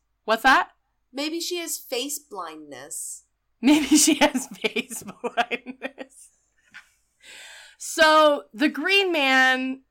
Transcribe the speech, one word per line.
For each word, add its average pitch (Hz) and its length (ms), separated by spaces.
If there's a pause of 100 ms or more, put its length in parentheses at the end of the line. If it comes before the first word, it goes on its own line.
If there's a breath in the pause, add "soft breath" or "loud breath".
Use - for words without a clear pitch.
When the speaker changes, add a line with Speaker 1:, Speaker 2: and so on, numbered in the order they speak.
(260)
Speaker 1:
What's 226 160
that? 262 300 (380)
Speaker 2:
Maybe 311 300
she 349 160
has 330 220
face 269 400
blindness. 156 1040 (400)
Speaker 1:
Maybe 294 340
she 302 200
has 285 300
<laughs> - 160
face 226 400
blindness. 247 1300 (1500 loud breath)
So 311 760
the 254 160
Green 381 420
Man 262 720 (100)